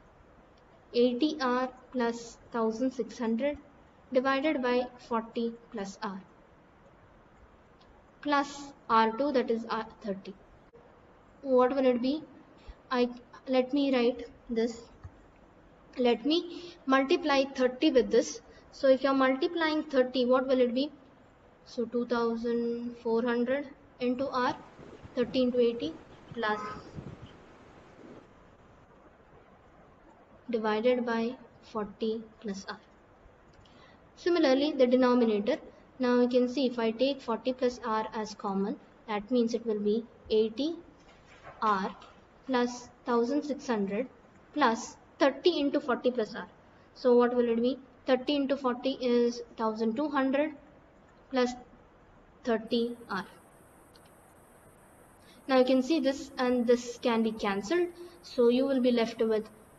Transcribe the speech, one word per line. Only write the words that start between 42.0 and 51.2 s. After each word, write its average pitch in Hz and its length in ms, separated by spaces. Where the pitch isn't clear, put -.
plus 247 420
thousand 247 380
six 285 240
hundred 208 420
plus 233 420
thirty 320 400
into 285 200
forty 240 320
plus 233 240
R. 185 100
So 247 240
what 240 180
will 240 140
it 233 100
be? 254 200
Thirty 262 300
into 277 200
forty 269 360
is 240 400
thousand 220 380
two 294 140
hundred 277 420